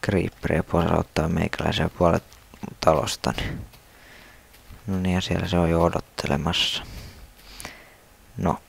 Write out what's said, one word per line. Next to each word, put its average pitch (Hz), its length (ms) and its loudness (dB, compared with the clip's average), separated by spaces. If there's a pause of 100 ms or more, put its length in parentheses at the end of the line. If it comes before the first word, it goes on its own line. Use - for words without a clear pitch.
creeperi - 520 0
ja - 80 0
posauttaa 82 640 0
meikäläisen 82 600 -2
puolet 85 340 2 (600)
talostani. - 760 2 (1300)
No 95 120 -2
niin, 92 160 0
ja 92 60 2
siellä 90 280 -2
se 90 100 2
on 85 120 4
jo 82 120 4
odottelemassa. - 1000 -2 (1500)
No. - 320 -2